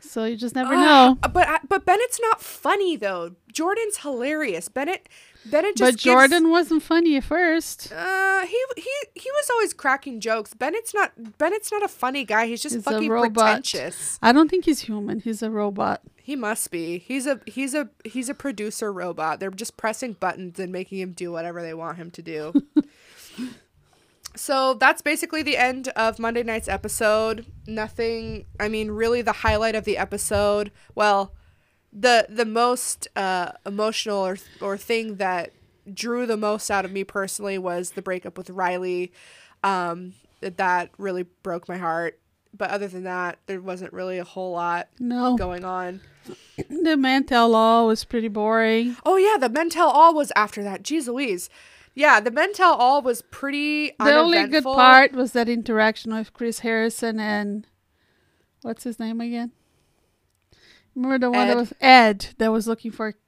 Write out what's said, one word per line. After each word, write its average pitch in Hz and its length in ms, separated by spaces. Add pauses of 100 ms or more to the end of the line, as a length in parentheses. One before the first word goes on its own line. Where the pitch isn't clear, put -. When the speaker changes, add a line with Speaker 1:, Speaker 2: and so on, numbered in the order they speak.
Speaker 1:
So - 240
you 226 120
just 226 200
never 254 180
Speaker 2:
Ugh, - 60
Speaker 1:
know. 269 480
Speaker 2:
but 349 200
I, 320 200
but 392 180
Bennett's 427 340
not 453 220
funny, 359 540
though. 180 400 (160)
Jordan's 403 460
hilarious. 262 720
Bennett, 311 400 (380)
Bennett 320 300
just 247 160
Speaker 1:
But 226 100
Speaker 2:
gives - 0
Speaker 1:
Jordan 269 480
wasn't 320 320
funny 330 340
at 269 80
first. 330 680
Speaker 2:
Uh, 381 520
he, 370 160 (160)
he, 330 140 (240)
he 508 160
was 571 200
always 453 220
cracking 269 480
jokes. 220 340
Bennett's 349 380
not, 233 460
Bennett's 381 320
not 415 140
a - 40
funny 262 360
guy. 220 220
He's 226 140
just 262 140
Speaker 1:
He's 226 100
a 285 60
Speaker 2:
fucking 220 180
Speaker 1:
robot. 233 240 (300)
Speaker 2:
pretentious. - 580
Speaker 1:
I 233 120
don't 302 180
think 370 140
he's 311 160
human. 214 400
He's 220 200
a 220 100
robot. 208 520 (140)
Speaker 2:
He - 180
must 220 380
be. 170 260
He's 254 300
a, 269 180
he's 254 260
a, 285 160 (160)
he's 233 240
a 285 60
producer 214 580
robot. 165 460
They're 190 120
just 190 260
pressing 220 380
buttons 180 440
and 185 140
making 190 260
him 185 140
do 175 180
whatever 170 320
they 165 120
want 165 240
him 170 120
to 170 120
do. 160 300 (240)
Speaker 1:
<laughs> - 840 (760)
Speaker 2:
So 262 380
that's 262 280
basically 311 400
the 285 140
end 254 320
of 226 300
Monday 226 240
night's 220 260
episode. 220 800 (200)
Nothing, 226 800 (120)
I 208 100
mean, 220 220
really 226 320
the 214 100
highlight 220 420
of 214 100
the 208 140
episode, 208 720 (240)
well, 202 400 (580)
the, 226 360
the 226 180
most, 240 680
uh, 185 360 (140)
emotional 214 600
or, 190 120 (220)
or 196 180
thing 220 380
that 180 360 (400)
drew 240 340
the 226 100
most 214 340
out 196 140
of 185 80
me 196 120
personally 196 540
was 175 320
the 190 120
breakup 180 360
with 180 120
Riley. 180 600 (500)
Um, 180 520 (260)
that 180 580
really 185 260 (180)
broke 175 260
my 175 100
heart. 170 400 (380)
But 196 140
other 202 180
than 185 160
that, 180 420
there 190 140
wasn't 180 320
really 185 260
a 175 60
whole 185 280
lot 175 360 (100)
Speaker 1:
No. 247 380
Speaker 2:
going 180 280
on. 185 360 (260)
Speaker 1:
<clears throat> - 140 (280)
The 311 300
men 269 260
tell 233 300
all 226 320
was 220 180
pretty 226 240
boring. 220 680 (100)
Speaker 2:
Oh, 381 100
yeah, 403 220
the 254 100
men 311 220
tell 320 180
all 311 260
was 294 220
after 208 260
that. 196 200
Jeez 294 260
Louise. 240 400 (460)
Yeah, 269 260
the 220 100
Men 311 240
Tell 359 200
All 254 280
was 233 200
pretty 294 680 (100)
Speaker 1:
The 285 160
only 339 240
good 320 60
Speaker 2:
uneventful. 269 300
Speaker 1:
part 254 380
was 254 200
that 240 160
interaction 220 680
with 220 180
Chris 233 280
Harrison 226 600
and, 208 460 (960)
what's 226 220
his 233 140
name 226 220
again? 233 320 (1400)
Remember 262 240
the 247 120
one 247 180
that 240 80
Speaker 2:
Ed. 240 40
Speaker 1:
was 233 200
Ed 233 460 (120)
that 220 140
was 220 140
looking 226 260
for 214 220 (140)